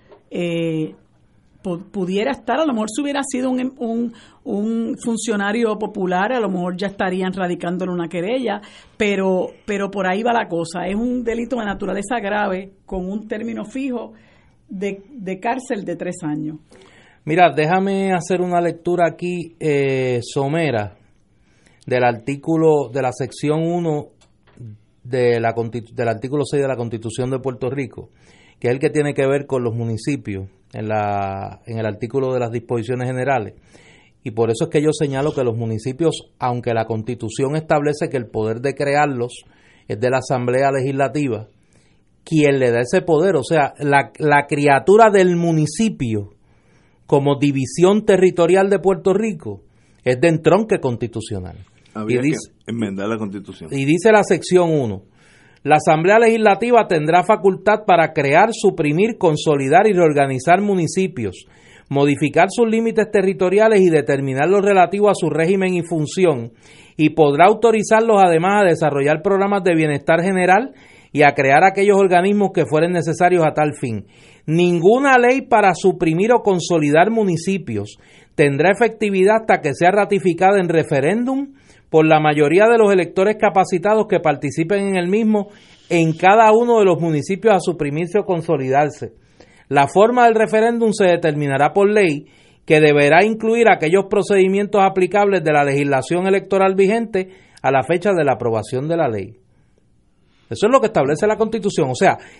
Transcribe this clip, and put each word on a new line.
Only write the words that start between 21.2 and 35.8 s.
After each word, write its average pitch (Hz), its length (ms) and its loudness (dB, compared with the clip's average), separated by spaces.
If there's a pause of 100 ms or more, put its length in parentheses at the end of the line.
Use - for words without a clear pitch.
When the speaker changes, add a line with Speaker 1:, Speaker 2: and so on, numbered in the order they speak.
Speaker 2:
del 127 180 0
artículo, 143 840 0
de 131 120 -4
la 127 100 -2
sección 147 520 -4
uno 165 440 -4 (960)
de 123 360 0
la 113 140 -2
constitu-, 113 400 -8
del 117 160 -4
artículo 127 360 -4
seis 139 160 -2
de 139 60 -2
la 131 80 -4
Constitución 117 540 -8
de 131 100 -4
Puerto 127 300 -8
Rico, 135 400 -10 (500)
que - 80 -6
es 120 60 0
el 135 60 -6
que 156 100 0
tiene 147 240 -2
que 139 120 -2
ver 139 200 -2
con 131 180 -4
los 117 120 -4
municipios 113 760 -8 (240)
en 113 140 -10
la, 101 760 -6
en 113 120 -10
el 113 80 -4
artículo 123 480 -4
de 127 60 -2
las 117 120 -4
disposiciones 120 560 -6
generales. 127 480 -4 (680)
Y - 80 -10
por 113 180 0
eso 117 160 -2
es - 40 -4
que 156 120 0
yo 156 100 2
señalo 143 420 -4
que 139 100 -4
los 113 140 -2
municipios, 117 720 -4 (100)